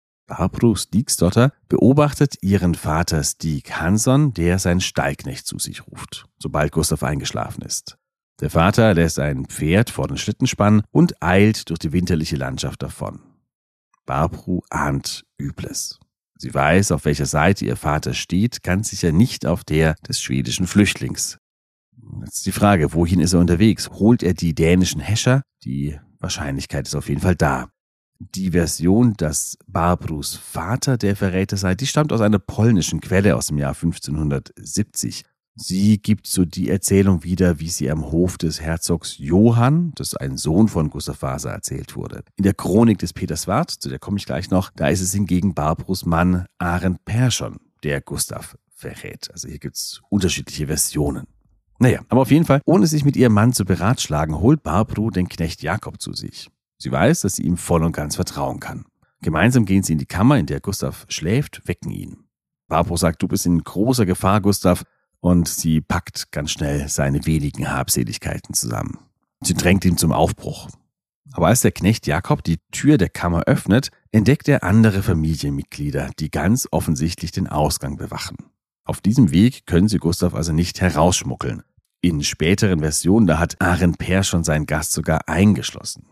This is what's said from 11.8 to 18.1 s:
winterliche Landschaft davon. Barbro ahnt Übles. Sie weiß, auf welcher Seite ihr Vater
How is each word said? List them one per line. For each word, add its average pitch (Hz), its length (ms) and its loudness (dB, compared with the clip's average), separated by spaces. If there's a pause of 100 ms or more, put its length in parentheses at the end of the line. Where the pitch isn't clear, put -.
winterliche 82 440 0
Landschaft 65 460 -6
davon. - 380 -10 (840)
Barbro 87 640 -2
ahnt - 560 -4 (140)
Übles. - 640 -10 (360)
Sie 62 160 -12
weiß, 80 380 2
auf 73 140 -2
welcher 71 220 0
Seite 78 380 0
ihr - 120 -4
Vater 73 380 -4